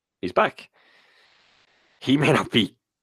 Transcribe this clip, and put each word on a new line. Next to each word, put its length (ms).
he's 100
back. 380
He 160
may 160
not 180
be 240